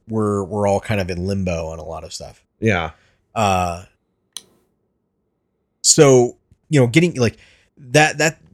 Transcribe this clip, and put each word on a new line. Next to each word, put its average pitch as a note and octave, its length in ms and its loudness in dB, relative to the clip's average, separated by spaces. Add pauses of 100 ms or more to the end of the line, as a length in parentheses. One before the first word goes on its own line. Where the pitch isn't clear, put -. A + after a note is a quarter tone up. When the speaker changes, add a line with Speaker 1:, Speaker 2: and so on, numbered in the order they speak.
Speaker 1:
we're, G#2 360 -2
we're G2+ 240 -2
all G2 120 2
kind G#2 200 -4
of F#2 120 -4
in F2 160 -6
limbo F2+ 400 -4
on D#2+ 100 -10
a D#2 80 -14
lot D#2+ 180 -12
of E2 80 -18
stuff. - 320 -18 (160)
Speaker 2:
Yeah. F2 320 -2 (440)
Speaker 1:
Uh, F#2 500 -2 (2000)
so, B2+ 540 4 (320)
you D3+ 100 4
know, D3 80 4
getting, D#3+ 260 2
like, A#2 240 -2 (400)
that, D3 420 0
that, D#3 200 -2 (140)